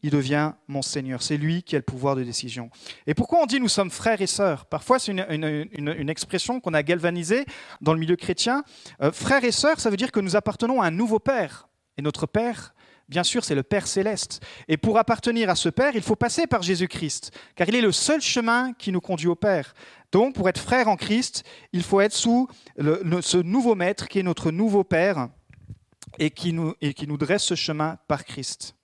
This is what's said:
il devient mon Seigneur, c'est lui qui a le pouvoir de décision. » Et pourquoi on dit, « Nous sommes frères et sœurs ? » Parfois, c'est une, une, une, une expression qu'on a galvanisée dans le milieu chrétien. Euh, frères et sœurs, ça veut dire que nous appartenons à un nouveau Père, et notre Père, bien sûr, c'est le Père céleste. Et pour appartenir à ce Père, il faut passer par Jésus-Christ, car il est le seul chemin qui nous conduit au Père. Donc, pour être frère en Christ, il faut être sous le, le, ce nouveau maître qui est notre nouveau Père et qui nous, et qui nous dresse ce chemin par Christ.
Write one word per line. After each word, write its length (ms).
il 80
devient 420
mon 140
Seigneur, 400
c'est 160
lui 240
qui 140
a 20
le 60
pouvoir 320
de 60
décision. » 460
Et 80
pourquoi 260
on 60
dit, « 140
Nous 80
sommes 220
frères 300
et 60
sœurs ? » 400
Parfois, 320
c'est 140
une, 180
une, 420
une, 240
une 140
expression 500
qu'on 140
a 80
galvanisée 640
dans 140
le 40
milieu 180
chrétien. 460
Euh, 100
frères 340
et 80
sœurs, 280
ça 80
veut 80
dire 160
que 80
nous 160
appartenons 460
à 60
un 20
nouveau 280
Père, 480
et 60
notre 240
Père, 480
bien 140
sûr, 200
c'est 120
le 80
Père 240
céleste. 520
Et 80
pour 200
appartenir 540
à 60
ce 120
Père, 280
il 40
faut 140
passer 320
par 160
Jésus-Christ, 720
car 120
il 60
est 60
le 100
seul 300
chemin 540
qui 180
nous 80
conduit 260
au 80
Père. 400
Donc, 240
pour 120
être 120
frère 260
en 80
Christ, 480
il 100
faut 180
être 120
sous 360
le, 280
le, 160
ce 160
nouveau 380
maître 320
qui 140
est 20
notre 300
nouveau 320
Père 440
et 100
qui 220
nous, 280
et 140
qui 140
nous 100
dresse 240
ce 140
chemin 500
par 180
Christ. 600